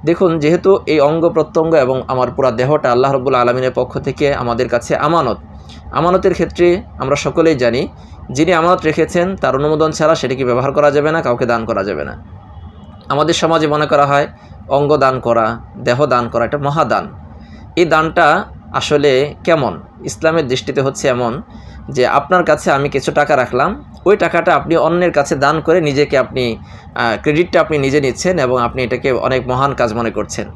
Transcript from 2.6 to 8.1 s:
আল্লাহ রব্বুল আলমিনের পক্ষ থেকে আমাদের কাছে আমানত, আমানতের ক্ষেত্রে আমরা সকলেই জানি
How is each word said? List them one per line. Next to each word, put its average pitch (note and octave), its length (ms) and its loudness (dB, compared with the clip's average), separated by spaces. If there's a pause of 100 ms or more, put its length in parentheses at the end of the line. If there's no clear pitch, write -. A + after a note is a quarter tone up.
আল্লাহ C3+ 200 2
রব্বুল C3 220 0
আলমিনের B2 400 2
পক্ষ B2 240 -2
থেকে C#3 360 -2
আমাদের A#2+ 340 -2
কাছে A#2+ 280 -2
আমানত, D3 420 0 (540)
আমানতের F3+ 400 2
ক্ষেত্রে F3 500 0 (160)
আমরা C#3 180 0
সকলেই D#3+ 380 0
জানি B2 340 0 (440)